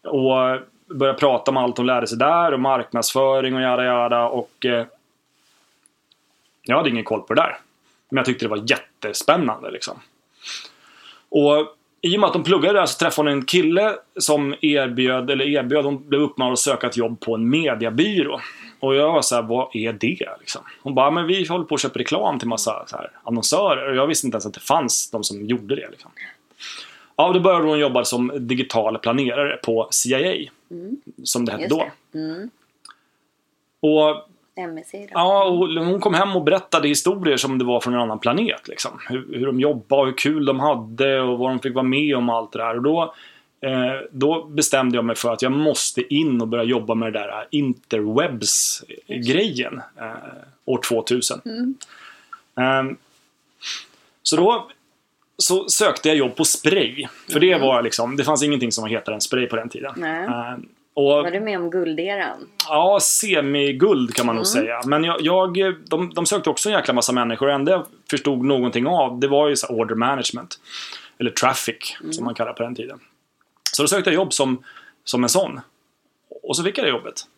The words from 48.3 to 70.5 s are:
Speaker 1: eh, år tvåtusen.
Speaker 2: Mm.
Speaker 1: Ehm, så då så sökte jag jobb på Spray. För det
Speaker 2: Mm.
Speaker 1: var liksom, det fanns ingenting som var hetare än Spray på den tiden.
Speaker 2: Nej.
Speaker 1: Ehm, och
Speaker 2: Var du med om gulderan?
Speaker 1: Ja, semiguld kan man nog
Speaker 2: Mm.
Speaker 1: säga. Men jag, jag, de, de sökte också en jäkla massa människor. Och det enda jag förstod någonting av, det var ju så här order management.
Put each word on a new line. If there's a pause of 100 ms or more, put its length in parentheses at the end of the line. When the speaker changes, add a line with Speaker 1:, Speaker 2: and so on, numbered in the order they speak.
Speaker 1:
eh, (580)
år (100)
tvåtusen.
Speaker 2:
Mm. (800)
Speaker 1:
Ehm, (1300)
så
då (680)
så
sökte
jag
jobb
på
Spray. (240)
För
det
Speaker 2:
Mm.
Speaker 1:
var
liksom,
det
fanns
ingenting
som
var
hetare
än
Spray
på
den
tiden.
Speaker 2:
Nej.
Speaker 1:
Ehm, (280)
och (180)
Speaker 2:
Var
du
med
om
gulderan? (200)
Speaker 1:
Ja,
semiguld
kan
man
nog
Speaker 2:
Mm.
Speaker 1:
säga.
Men
jag,
jag, (140)
de,
de
sökte
också
en
jäkla
massa
människor.
Och
det
enda
jag (240)
förstod
någonting
av,
det
var
ju
så
här
order
management. (600)